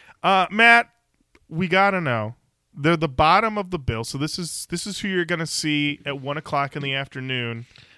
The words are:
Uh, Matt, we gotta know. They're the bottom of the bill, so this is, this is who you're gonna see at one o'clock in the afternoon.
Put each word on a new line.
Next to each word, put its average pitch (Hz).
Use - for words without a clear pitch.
Uh, 185
Matt, 233
we 165
gotta 190
know. 117
They're 156
the 156
bottom 175
of 190
the 185
bill, 117
so -
this 151
is, -
this 175
is 202
who 208
you're 180
gonna 165
see 147
at 143
one 139
o'clock 143
in 143
the 139
afternoon. 127